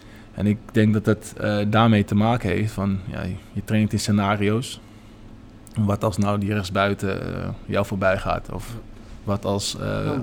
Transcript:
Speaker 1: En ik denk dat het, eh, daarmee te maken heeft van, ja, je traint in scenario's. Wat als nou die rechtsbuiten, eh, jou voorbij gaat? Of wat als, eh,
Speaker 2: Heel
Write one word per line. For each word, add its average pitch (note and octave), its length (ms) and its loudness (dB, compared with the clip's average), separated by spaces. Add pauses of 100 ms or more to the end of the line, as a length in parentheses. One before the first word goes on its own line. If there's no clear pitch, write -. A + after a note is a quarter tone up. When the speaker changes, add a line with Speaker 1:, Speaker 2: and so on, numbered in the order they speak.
(340)
Speaker 1:
En G2 120 0
ik G#2 120 2 (140)
denk G#2+ 200 6
dat G#2 140 2
het, - 300 0
eh, G#2 220 -2 (100)
daarmee A2 360 6
te - 100 -2
maken A2 340 2
heeft F#2+ 240 0
van, G2 260 -2 (120)
ja, - 120 -8 (300)
je G2 120 -6
traint G#2+ 280 2
in G#2+ 80 2
scenario's. G#2 800 0 (960)
Wat G2+ 280 2
als G#2+ 140 0
nou G2+ 200 2
die G2+ 140 0
rechtsbuiten, G2 920 0
eh, F2+ 60 -6 (180)
jou G2 200 0
voorbij G2 320 2
gaat? - 340 -4
Of G2+ 240 -10 (480)
wat G2+ 200 -2
als, G2 340 -2
eh, G#2 240 -4
Speaker 2:
Heel G#2 200 -2